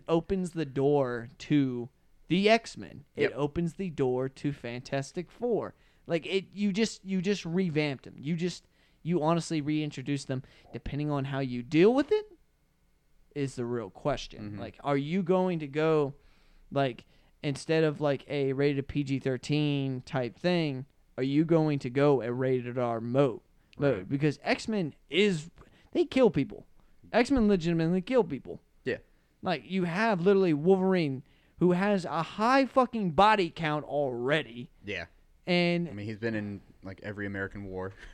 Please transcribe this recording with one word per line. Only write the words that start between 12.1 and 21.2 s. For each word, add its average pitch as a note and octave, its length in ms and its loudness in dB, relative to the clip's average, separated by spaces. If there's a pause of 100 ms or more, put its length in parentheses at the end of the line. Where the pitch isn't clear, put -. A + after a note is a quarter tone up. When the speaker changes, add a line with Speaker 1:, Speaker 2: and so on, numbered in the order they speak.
Speaker 2:
it G#4+ 140 2 (1080)
is C#3 220 -6
the B2 100 -6
real A#2 240 -4
question. G#2+ 640 -8
Speaker 1:
Mm-hmm. - 80 -10
Speaker 2:
Like, A#2 240 -12
are C#3+ 140 0
you D#3+ 260 -2
going F#3 360 2
to D3+ 80 -6
go, D3+ 460 2 (580)
like, C3+ 340 -2 (380)
instead D#3+ 420 0
of, D3 160 -2
like, C#3+ 280 0
a C#3 240 0
rated C#3 340 2
P D3 160 -2
G C3+ 160 -2
thirteen C3+ 840 0
type B2 320 -4
thing, D#3 480 0 (320)
are B2+ 60 -2